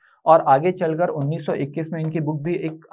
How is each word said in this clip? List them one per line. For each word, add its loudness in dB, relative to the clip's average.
और 6
आगे 4
चलकर -2
उन्नीस -4
सौ -2
इक्कीस -6
में -6
इनकी -4
बुक -4
भी -2
एक -8